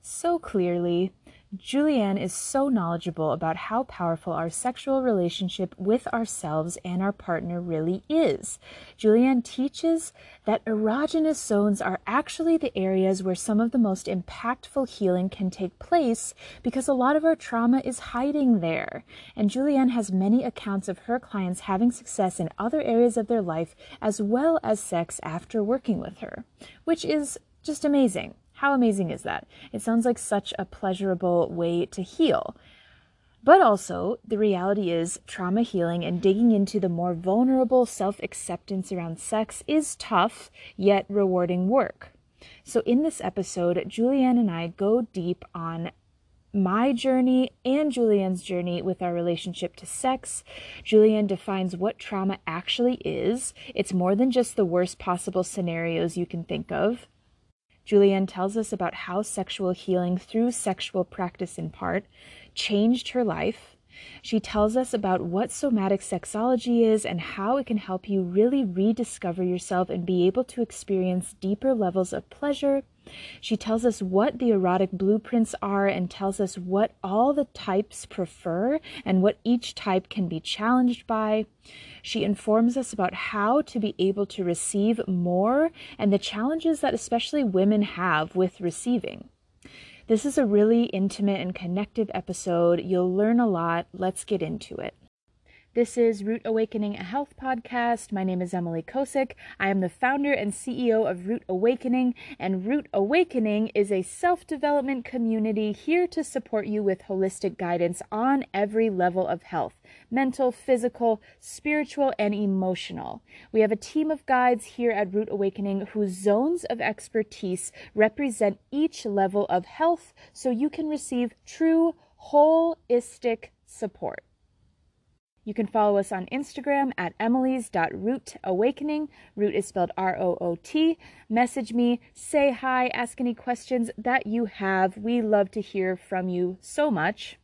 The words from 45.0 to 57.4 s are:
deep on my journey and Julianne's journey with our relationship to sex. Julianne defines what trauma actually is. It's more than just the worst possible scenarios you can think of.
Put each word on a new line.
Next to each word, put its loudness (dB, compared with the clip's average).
deep -4
on -6
my 2
journey 4
and 2
Julianne's 2
journey -2
with -2
our -2
relationship -2
to -20
sex. -4
Julianne 6
defines -4
what -2
trauma -2
actually 0
is. -2
It's -2
more 2
than 2
just 0
the 2
worst 0
possible -2
scenarios -2
you -2
can -8
think -8
of. -2